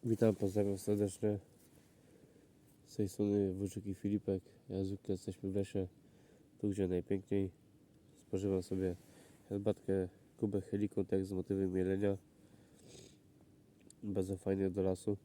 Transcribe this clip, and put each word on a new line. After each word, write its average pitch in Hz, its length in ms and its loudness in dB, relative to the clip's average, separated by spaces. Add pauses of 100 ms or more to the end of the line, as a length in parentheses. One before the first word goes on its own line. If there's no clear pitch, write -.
Witam, 113 280 6
pozdrawiam 98 440 0
serdecznie. 104 600 0 (1500)
Z - 100 -16
tej 104 120 0
strony 101 440 0
Wójcik 98 340 -6
i 98 80 -4
Filipek. 101 480 -2 (260)
Jak 95 160 -2
zwykle 98 280 -4
jesteśmy 95 380 -6
w 98 60 -2
lesie, 95 320 -2 (680)
tu 107 100 -2
gdzie 95 200 0
najpiękniej. 95 600 0 (760)
Spożywam 95 360 0
sobie 92 340 -2 (520)
herbatkę, 101 600 0 (280)
kubek 101 300 0
Helikon, 101 400 0
tak 95 180 2
z 98 80 -6
motywem 95 440 0
jelenia. 95 400 2 (1900)
Bardzo 98 340 -2
fajnie 98 340 0
do 92 120 -2
lasu. 95 420 0